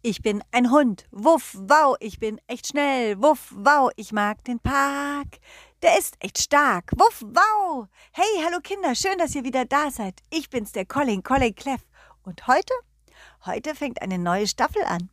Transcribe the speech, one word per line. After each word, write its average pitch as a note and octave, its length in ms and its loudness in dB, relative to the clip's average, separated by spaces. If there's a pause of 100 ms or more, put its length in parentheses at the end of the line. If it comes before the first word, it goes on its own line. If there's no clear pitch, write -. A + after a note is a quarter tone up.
Ich A3 160 -2
bin G#3 300 -2
ein B3 220 2
Hund. C4+ 400 2
Wuff, C4+ 440 2
wow, C4+ 440 4
ich - 180 -12
bin A3 300 -6
echt B3 180 -10
schnell. B3+ 560 0
Wuff, D4 320 2
wow, C4 400 4
ich - 160 -14
mag G#3+ 340 -2
den A#3+ 140 -6
Park. C#4+ 800 -2 (420)
Der E4+ 160 6
ist - 220 -2
echt - 200 -8
stark. C#4 580 2
Wuff, G#4+ 280 4
wow. F4 640 0 (260)
Hey, F#4+ 320 0
hallo F4 160 -2
Kinder, F#4 360 -4
schön, F#4+ 220 -2
dass D#4+ 180 -2
ihr B3+ 80 -6
wieder B3+ 200 -2
da C#4+ 280 0
seid. G3 280 -8 (100)
Ich D#4 200 -6
bin's, A3+ 220 -6
der F#3 140 -6
Colin, A#3+ 360 -2
Colin B3+ 320 0
Cleff. - 280 -8 (420)
Und - 240 -12
heute, E4 260 2 (720)
heute A3 300 -6
fängt B3+ 260 -6
eine F#3 160 -4
neue F3+ 300 0
Staffel - 340 -2
an. F3 300 -4